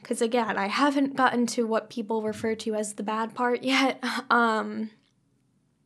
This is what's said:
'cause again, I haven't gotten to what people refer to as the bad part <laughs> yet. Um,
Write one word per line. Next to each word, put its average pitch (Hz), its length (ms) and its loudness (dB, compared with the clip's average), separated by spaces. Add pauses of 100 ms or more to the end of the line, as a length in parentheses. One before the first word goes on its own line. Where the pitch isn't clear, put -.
'cause 233 180 -2
again, 226 360 0
I 196 100 0
haven't 269 480 2
gotten 240 320 4
to 233 200 -2
what 220 220 -2
people 220 340 -4
refer 220 320 -2
to 220 200 -4
as 214 180 -4
the 214 100 -8
bad 220 320 -4
part 247 280 0
<laughs> - 0 -
yet. 262 400 2 (260)
Um, 220 600 2 (960)